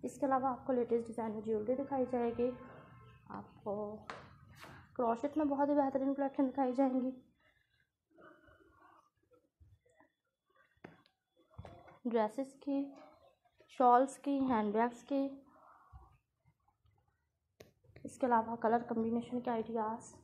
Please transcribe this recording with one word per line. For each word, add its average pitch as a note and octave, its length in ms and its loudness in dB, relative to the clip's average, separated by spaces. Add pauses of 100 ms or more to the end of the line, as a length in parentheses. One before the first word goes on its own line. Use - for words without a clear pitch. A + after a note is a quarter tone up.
इसके C4 200 -4
अलावा C4 240 2
आपको B3+ 240 -4
लेटेस्ट A#3 340 0
डिज़ाइन A3 240 -6
में G#3+ 120 -8
ज्वेलरी A3 320 0
दिखाई C4+ 300 -2
जाएगी, A#3+ 420 0 (840)
आपको G3+ 420 -10 (1200)
क्रोशेट A#3+ 420 0
में D4+ 120 2
बहुत C#4 200 2
ही D4 60 4
बेहतरीन C4+ 380 2
कलेक्शन C#4 320 0
दिखाई B3+ 280 0
जाएंगी, C4 380 2 (4000)
ड्रेसेस A3+ 460 0 (100)
की, C#4 180 -2 (1000)
शॉल्स B3+ 380 6
की, C#4 280 -2
हैंडबैग्स A3+ 580 2
की। C#4 200 0 (2750)
इसके C4+ 220 -2
अलावा A3+ 300 4
कलर A#3 320 2
कॉम्बिनेशन A#3 500 -2
के A#3+ 120 -4
आइडियाज़ A3+ 640 -4 (100)